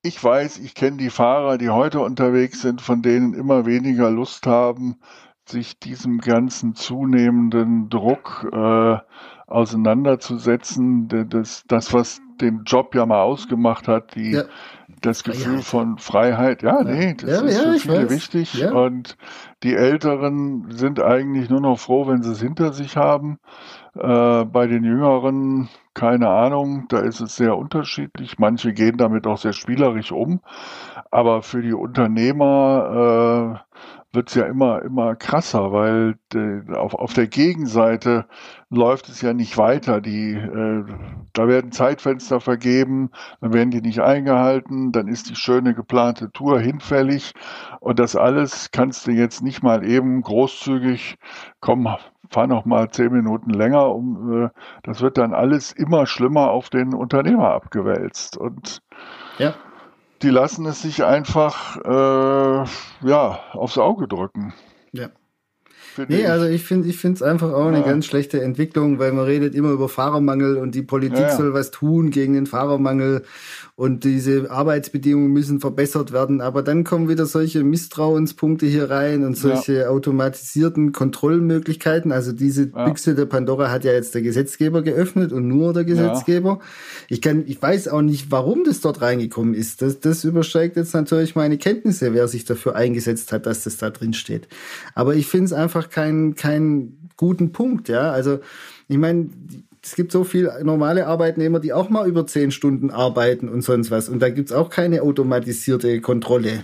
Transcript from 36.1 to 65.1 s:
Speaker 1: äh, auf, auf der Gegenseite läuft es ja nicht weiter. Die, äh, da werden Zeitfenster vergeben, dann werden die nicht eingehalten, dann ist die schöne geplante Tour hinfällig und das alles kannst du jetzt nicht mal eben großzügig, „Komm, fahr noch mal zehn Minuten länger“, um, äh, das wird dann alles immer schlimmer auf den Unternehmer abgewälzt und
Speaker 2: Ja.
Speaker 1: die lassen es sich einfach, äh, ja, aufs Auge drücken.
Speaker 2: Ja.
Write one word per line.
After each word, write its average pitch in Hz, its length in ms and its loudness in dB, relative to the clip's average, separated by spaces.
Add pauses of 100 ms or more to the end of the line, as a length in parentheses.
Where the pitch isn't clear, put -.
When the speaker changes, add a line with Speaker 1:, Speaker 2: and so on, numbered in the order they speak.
Speaker 1:
äh, 104 400 -6
auf, - 220 -4
auf - 180 -6
der 117 140 2
Gegenseite 117 1000 2 (460)
läuft 120 380 2
es 113 120 -14
ja 120 120 0
nicht 117 240 -4
weiter. 113 440 2
Die, 107 320 -6
äh, 107 500 -4 (500)
da 117 140 2
werden 123 240 2
Zeitfenster 131 680 -2
vergeben, 127 720 0 (300)
dann 113 120 -2
werden 117 180 4
die 117 100 -2
nicht 113 180 -2
eingehalten, 131 920 2
dann 110 160 0
ist 113 220 -8
die 117 60 -12
schöne 123 400 2
geplante 117 560 -2
Tour 139 280 0
hinfällig 135 760 -2 (480)
und 120 180 0
das 117 160 2
alles 135 560 2
kannst 131 340 0
du 123 60 0
jetzt 117 320 0
nicht 131 180 -6
mal 113 260 2
eben 127 340 2
großzügig, 127 960 -2 (420)
„Komm, 120 280 0 (440)
fahr 120 160 2
noch 120 180 0
mal 113 240 2
zehn 123 220 0
Minuten 113 400 0
länger“, 120 420 4
um, 117 520 -2
äh, 117 40 -6 (340)
das 113 180 -8
wird 131 180 0
dann 113 140 2
alles 135 380 0
immer 151 360 2
schlimmer 143 420 2
auf 120 200 -2
den 127 260 -2
Unternehmer 139 560 2
abgewälzt - 840 -4
und - 440 -10 (560)
Speaker 2:
Ja. 143 160 0 (680)
Speaker 1:
die 143 80 4
lassen 139 360 2
es 156 160 -6
sich 156 240 -2
einfach, 196 720 0
äh, 135 880 2 (420)
ja, 131 320 4 (140)
aufs - 240 -6
Auge 160 300 2
drücken. 101 460 -8 (380)
Speaker 2:
Ja. 120 160 -12 (880)